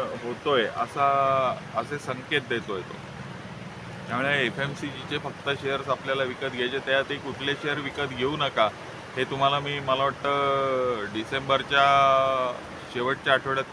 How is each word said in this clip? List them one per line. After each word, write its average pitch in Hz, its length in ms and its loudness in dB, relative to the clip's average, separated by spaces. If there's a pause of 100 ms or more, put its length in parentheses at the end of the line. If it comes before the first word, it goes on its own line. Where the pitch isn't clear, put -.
(240)
होतोय 120 400 2
असा, 131 440 0 (680)
असे 117 240 -2
संकेत 135 500 -2
देतोय 107 320 -2
तो. - 140 -12 (1120)
त्यामुळे 135 380 0
एफएमसीजीचे 139 720 -4
फक्त 143 320 -6 (120)
शेअर्स 135 280 -2
आपल्याला 135 340 0
विकत 127 220 -2
घ्यायचे, 127 340 -2
त्यातही 135 380 0
कुठले 135 360 -4
शेअर 143 240 -2
विकत 139 400 -4
घेऊ 139 200 0
नका. 127 320 2 (460)
हे 127 80 0
तुम्हाला 139 360 2
मी, 143 200 -2
मला 135 240 2
वाटतं, 135 1120 2
डिसेंबरच्या 135 720 2 (1040)
शेवटच्या 135 400 2
आठवड्यात 135 400 2